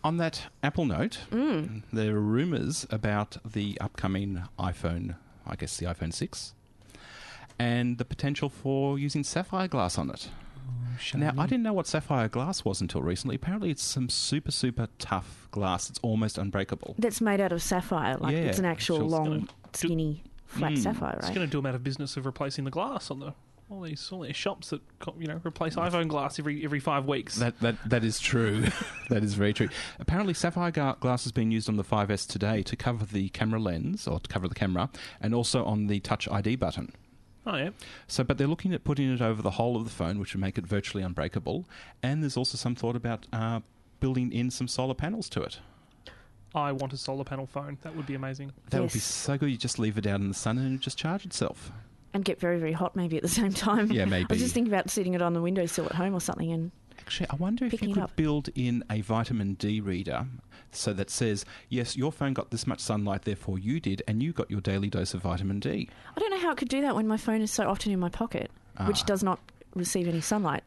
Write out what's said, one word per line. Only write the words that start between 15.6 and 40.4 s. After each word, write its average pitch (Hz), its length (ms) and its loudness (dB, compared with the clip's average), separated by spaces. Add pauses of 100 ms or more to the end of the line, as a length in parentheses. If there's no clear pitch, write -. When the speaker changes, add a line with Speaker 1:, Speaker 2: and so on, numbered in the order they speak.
Speaker 1:
It's - 140 -10
almost 110 340 2
unbreakable. - 640 -2
Speaker 2:
That's 214 240 2
made 202 180 4
out 185 120 4
of 170 100 0
sapphire. 175 560 0
Like, 139 160 2
Speaker 1:
Yeah, 165 80 2
Speaker 2:
it's 151 160 2
an 185 80 2
actual 165 320 2
Speaker 1:
sure. 156 100 2
Speaker 2:
long, 160 160 2
Speaker 3:
It's 156 40 0
gonna 151 120 0 (320)
do - 60 -6
Speaker 2:
skinny, 160 460 0 (220)
flat 151 260 0
Speaker 1:
Mm. 143 60 2
Speaker 2:
sapphire, 101 380 0
Speaker 3:
It's - 120 -4
Speaker 2:
right? 196 60 -4
Speaker 3:
gonna 180 120 0
do 143 120 0
'em 139 80 0
out 131 80 0
of 123 80 -4
business 135 360 -4
of 131 80 -4
replacing 139 400 -4
the 135 40 -2
glass 208 400 -4
on 135 100 -6
the, 143 120 -10 (380)
all 196 120 -10
these, 156 300 -8
all 185 80 -8
these 131 160 -6
shops - 340 -2
that 151 100 -4 (180)
co-, - 200 -8
you 165 80 -6
know, 156 180 -4
replace 160 320 -2
iPhone 170 320 2
glass 143 300 -2
every, 151 260 -2
every 147 160 0
five 139 260 2
weeks. 135 300 -2
Speaker 1:
That, 120 240 2
that, 113 160 4 (120)
that 117 160 6
is 110 160 2
true. 113 500 4
<laughs> - 40 -4 (360)
That 107 140 6
is 104 100 2
very 104 180 4
true. 104 160 2 (300)
Apparently, 180 360 2
sapphire 175 360 2
ga-, 143 300 2
glass 123 240 2
has 120 80 -2
been 113 180 4
used 110 180 2
on 107 80 2
the 101 60 2
five 104 300 4
S 98 140 0
today 104 360 0
to - 140 -4
cover 117 280 0
the 98 260 0
camera 110 280 0
lens, 110 480 0
or 80 140 0
to - 80 -12
cover 92 180 -2
the - 80 -2
camera, 92 340 2 (320)
and 110 140 0
also 120 300 2
on 104 240 2
the 104 100 4
Touch - 320 0
I 101 100 2
D 110 140 2
button. 82 380 -2 (540)
Speaker 3:
Oh, 196 100 -2
yeah. 147 140 -2 (360)
Speaker 1:
So, - 160 0
but 120 160 2
they're 139 80 4
looking 170 260 0
at 156 120 -2
putting 139 280 2
it 123 80 0
over 113 220 2
the 101 100 0
whole 120 240 2
of 110 80 -2
the 113 60 -6
phone, 90 300 -2
which 92 140 -6
would 95 60 -2